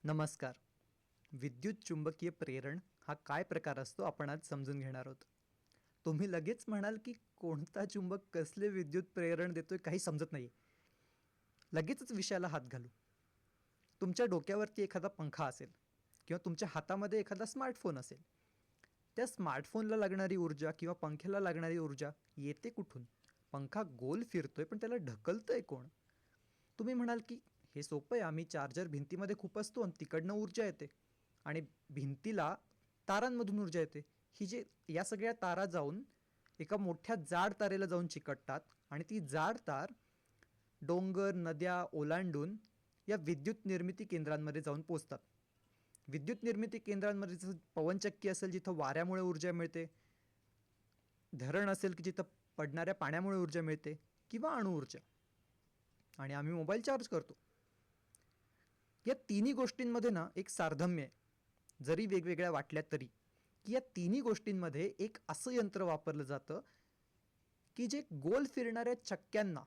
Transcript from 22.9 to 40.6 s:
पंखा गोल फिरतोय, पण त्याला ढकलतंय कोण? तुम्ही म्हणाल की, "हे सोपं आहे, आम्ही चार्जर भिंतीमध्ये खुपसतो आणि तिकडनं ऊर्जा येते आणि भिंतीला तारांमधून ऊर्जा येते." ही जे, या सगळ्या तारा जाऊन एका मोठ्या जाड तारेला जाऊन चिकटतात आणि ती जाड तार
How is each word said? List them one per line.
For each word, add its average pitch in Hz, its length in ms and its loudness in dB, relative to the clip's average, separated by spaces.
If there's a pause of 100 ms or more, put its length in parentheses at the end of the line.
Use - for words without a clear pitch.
पंखा 139 300 -4
गोल 143 500 -2
फिरतोय, 151 320 -2
पण 214 120 -6
त्याला 226 200 -2
ढकलतंय 196 640 -2
कोण? 131 280 -10 (880)
तुम्ही 247 160 -2
म्हणाल 233 240 2 (100)
की, 233 100 -8 (360)
"हे 147 80 -6
सोपं 147 340 -2
आहे, 208 100 2
आम्ही 160 180 -2
चार्जर 151 420 -2
भिंतीमध्ये 175 500 -2
खुपसतो 208 460 -4
आणि 185 180 0
तिकडनं 160 320 -2
ऊर्जा 214 320 0
येते 165 220 -4 (580)
आणि 156 160 -2 (300)
भिंतीला 147 680 0 (520)
तारांमधून 214 500 2
ऊर्जा 170 220 2
येते." 151 220 -2 (380)
ही 208 60 0
जे, 214 180 -4 (240)
या 170 160 0
सगळ्या 226 280 0 (100)
तारा 185 220 2
जाऊन 170 380 0 (560)
एका 165 180 -2
मोठ्या 196 400 0
जाड 180 440 2
तारेला 196 260 2
जाऊन 175 200 2
चिकटतात 143 540 -6 (300)
आणि 151 200 -4
ती 214 100 -2
जाड 160 360 2 (100)
तार 147 240 -2 (920)